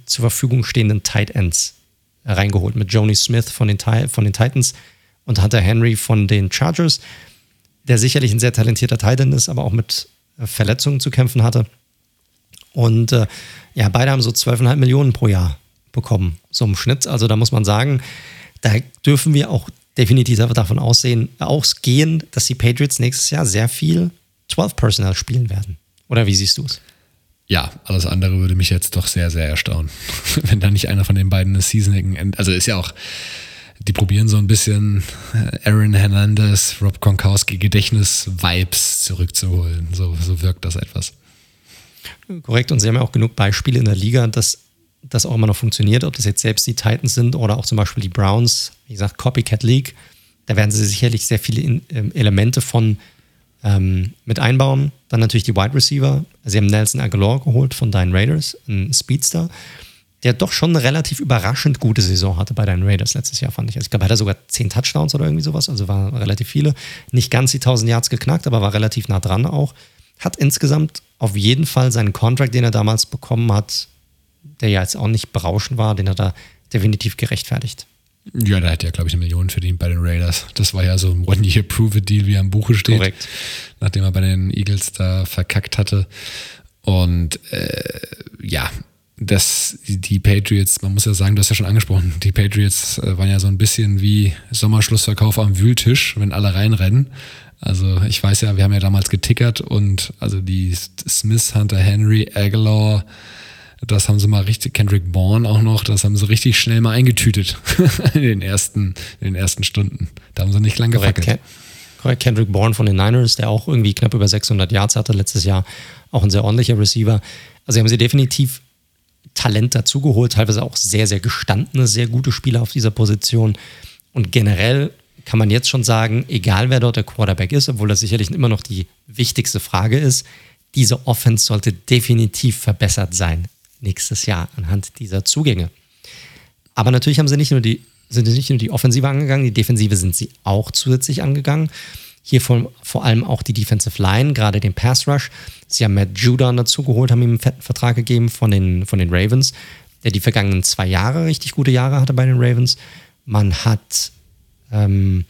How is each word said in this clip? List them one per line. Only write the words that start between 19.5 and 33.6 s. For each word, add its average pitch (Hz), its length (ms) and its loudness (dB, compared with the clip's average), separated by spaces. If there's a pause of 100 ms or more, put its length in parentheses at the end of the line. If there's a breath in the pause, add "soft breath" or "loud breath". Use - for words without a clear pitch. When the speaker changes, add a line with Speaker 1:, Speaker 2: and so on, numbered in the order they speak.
Speaker 1:
auch - 180 -2 (300)
definitiv 120 400 4
davon 113 400 2
aussehen, 120 500 0 (100)
ausgehen, 147 920 0
dass - 160 -2
die 127 80 -2
Patriots 123 440 0
nächstes 123 320 -2
Jahr 147 140 -2
sehr 107 240 0
viel 85 420 0 (380)
Twelve - 260 -2
Personnel 98 400 0
spielen 117 360 -2
werden. 98 260 -6 (320)
Oder 113 180 0
wie 98 80 2
siehst 98 220 0
du's? - 240 -8 (640 soft breath)
Speaker 2:
Ja, 82 240 -4 (140)
alles 92 220 -2
andere 92 320 0
würde 92 160 2
mich 90 160 0
jetzt 92 260 -2
doch 90 100 -2
sehr, 85 240 -2
sehr 80 160 -2
erstaunen, 73 440 -4 (280 loud breath)
<laughs> - 240 -2
wenn - 180 2
da 101 100 4
nicht - 180 0
einer 98 160 0
von 98 100 2
den 95 140 2
beiden 95 240 2
eine 95 100 2
Season-End-, 95 760 0
also 98 140 0
ist 92 140 0
ja 107 100 0
auch, 87 160 -6 (880 loud breath)